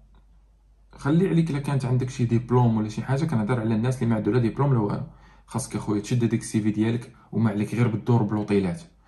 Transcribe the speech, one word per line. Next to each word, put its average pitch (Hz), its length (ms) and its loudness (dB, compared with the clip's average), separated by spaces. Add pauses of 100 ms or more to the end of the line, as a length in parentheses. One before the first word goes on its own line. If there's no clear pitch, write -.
(960)
خلي 165 340 2
عليك 160 200 2
إلا 139 100 -2
كانت 135 260 -2
عندك 127 240 0
شي 120 160 -2
ديبلوم 117 520 2
ولا 107 120 -2
شي 107 140 -6
حاجة، 139 220 -2
كنهضر 123 340 0
على 113 160 0
الناس 123 200 0
اللي 113 100 -4
ما 117 100 2
عندو 104 160 0
لا 123 80 2
ديبلوم 135 340 0
لا 113 60 4
والو. 101 240 -2 (440)
خاصك - 280 -8
أخويا 104 260 -2
تشد 123 220 0
هداك 113 160 2
السي - 220 -2
في 104 100 2
ديالك 113 400 -2 (200)
وما 110 180 2
عليك 104 240 -2
غير 110 140 2
بالدور 107 360 2
بلوطيلات، 101 580 0 (260)